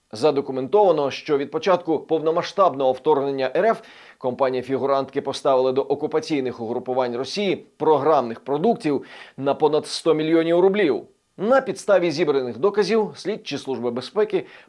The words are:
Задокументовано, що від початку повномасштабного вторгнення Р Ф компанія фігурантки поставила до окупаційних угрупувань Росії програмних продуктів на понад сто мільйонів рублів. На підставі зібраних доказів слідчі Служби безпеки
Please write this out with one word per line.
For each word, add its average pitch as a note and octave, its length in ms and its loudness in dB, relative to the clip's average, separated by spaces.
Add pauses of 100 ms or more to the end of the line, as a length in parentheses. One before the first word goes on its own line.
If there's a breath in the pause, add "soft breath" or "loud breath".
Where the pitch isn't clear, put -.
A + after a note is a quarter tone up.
(120)
Задокументовано, C#3 1000 2
що C#3+ 280 -2
від C#3+ 120 -6
початку D#3+ 480 0
повномасштабного D#3+ 960 0
вторгнення C3+ 640 0
Р F3+ 80 2
Ф A3 160 2 (380 loud breath)
компанія B2+ 440 -2
фігурантки C3+ 580 -2
поставила C3 520 2
до C3 100 0
окупаційних C#3+ 800 -4
угрупувань A#2+ 560 -4
Росії D#3+ 400 -4
програмних C#3+ 840 0
продуктів D3+ 640 -2 (320 loud breath)
на C#3 180 -2
понад D3 320 0
сто - 280 0
мільйонів E3 460 2
рублів. F#3+ 420 2 (340)
На A#3 240 2
підставі F#3 500 0
зібраних C3+ 480 -2
доказів G3+ 580 0
слідчі E3+ 420 -8
Служби B2 320 -4
безпеки F#3 560 -2 (220 loud breath)